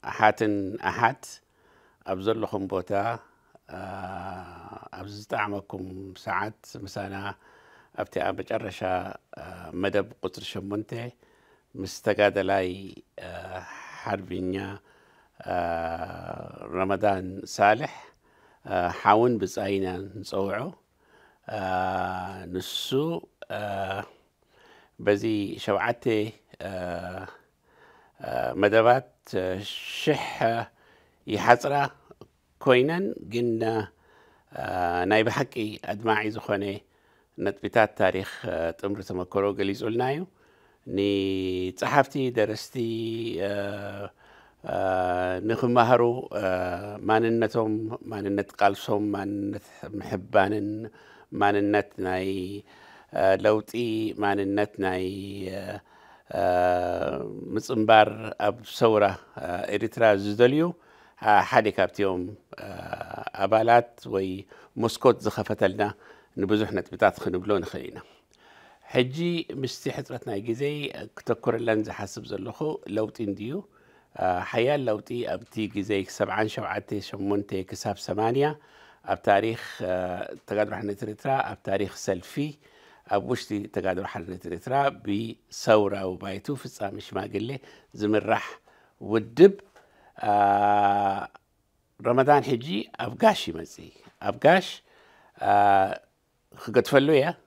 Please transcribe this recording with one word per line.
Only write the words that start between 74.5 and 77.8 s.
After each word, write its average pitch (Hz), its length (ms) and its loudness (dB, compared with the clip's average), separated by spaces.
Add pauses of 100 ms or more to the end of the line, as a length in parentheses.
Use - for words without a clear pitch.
ለውጢ 107 280 -4 (160)
ኣብቲ 98 280 -8 (140)
ግዜ 101 220 -6 (180)
ሰብዓን 104 400 -2
ሸውዓተ 101 400 -6 (120)
ሸሞንተ 101 500 -4 (140)
ክሳብ 101 340 -6